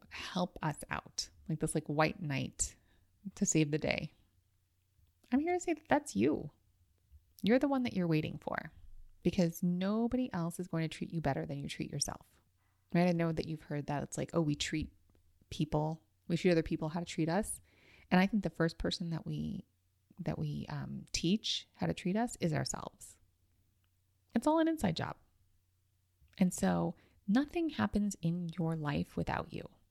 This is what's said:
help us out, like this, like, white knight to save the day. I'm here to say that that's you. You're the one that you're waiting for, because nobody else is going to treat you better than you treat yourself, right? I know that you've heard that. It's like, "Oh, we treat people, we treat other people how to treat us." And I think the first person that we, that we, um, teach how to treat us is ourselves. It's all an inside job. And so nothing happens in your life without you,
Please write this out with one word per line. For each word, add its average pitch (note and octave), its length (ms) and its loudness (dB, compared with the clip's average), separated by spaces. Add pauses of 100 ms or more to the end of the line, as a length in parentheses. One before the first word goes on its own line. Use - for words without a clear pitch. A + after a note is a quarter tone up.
help - 520 -4
us D3+ 280 -4
out, - 400 -6 (200)
like D#3 100 -2
this, - 160 0
like, D3+ 120 -2
white D#3 340 0
knight - 540 -4 (600)
to G3+ 100 0
save D#3 260 4
the D#3 60 2
day. - 340 -2 (1200)
I'm B3+ 80 4
here E4+ 140 2
to F4+ 60 2
say F4 140 0
that - 140 -6
that's - 280 2
you. G3+ 360 2 (920)
You're A3+ 180 4
the D4 80 2
one C4+ 160 0
that A#3 100 -4
you're F3 140 2
waiting D#3+ 320 2
for, - 320 -6 (520)
because E3+ 400 2
nobody A3 680 0
else F3 260 -4
is F3+ 80 -8
going D#3+ 160 0
to D#3 120 -2
treat - 180 -8
you E3 80 -2
better D3+ 240 0
than C#3+ 140 -6
you D3+ 100 -6
treat - 220 -6
yourself, - 340 -4 (680)
right? F3 140 6
I F3 60 4
know E3 180 2
that D#3+ 160 -2
you've D#3 160 -8
heard D3 240 -6
that. C#3 160 -2
It's - 140 -8
like, C#3+ 160 -4
"Oh, E3+ 80 4
we D3 140 2
treat - 360 -4 (580)
people, D#3 520 0 (260)
we F3 100 2
treat F#3 140 4
other E3 120 6
people D#3+ 260 -4
how E3+ 100 -4
to E3+ 60 -4
treat D#3+ 240 -2
us." F#3+ 320 -2 (480)
And F3+ 100 6
I G3 80 6
think G3+ 160 0
the E3+ 60 -2
first - 280 0
person F3 340 -4
that D#3+ 140 -6
we, D3+ 380 -4 (560)
that D#3+ 180 -2
we, D3 320 -4
um, C#3 440 -8
teach - 600 0
how F3+ 120 -2
to E3 60 0
treat F#3 240 -2
us A#3 240 -2
is E3 100 4
ourselves. - 640 -4 (1200)
It's - 120 0
all D#4 120 6
an D#4+ 80 4
inside B3+ 300 0
job. - 180 -6 (1200)
And F3+ 160 4
so F3 420 0 (320)
nothing D4 420 2
happens G#3 520 0
in E3+ 280 0
your E3 260 -2
life D#3 400 -2
without - 380 -2
you, - 160 -8 (220)